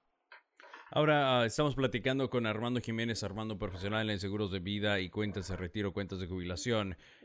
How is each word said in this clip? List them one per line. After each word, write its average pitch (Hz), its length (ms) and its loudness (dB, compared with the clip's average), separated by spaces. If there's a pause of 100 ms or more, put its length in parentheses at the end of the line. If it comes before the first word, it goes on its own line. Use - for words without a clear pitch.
(920)
Ahora, 143 500 4
ah, 117 40 6
estamos 139 300 2
platicando 131 540 2
con 120 160 0
Armando 113 360 0
Jiménez, 113 420 -2
Armando 107 340 -4
profesional 101 520 -2
en 101 100 0
seguros 101 320 -2
de 95 80 0
vida 101 400 2
y 92 100 -2
cuentas 104 380 -2
de 92 80 -2
retiro, 92 380 -2
cuentas 95 260 -4
de 92 80 -4
jubilación. 92 680 -2 (280)